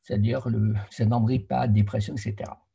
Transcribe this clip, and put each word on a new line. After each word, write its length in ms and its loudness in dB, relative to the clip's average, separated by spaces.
c'est-à-dire 480 -2
le 260 0
syndrome 380 0
grippal, 480 0
dépression, 400 2
et 40 -4
cetera. 460 -10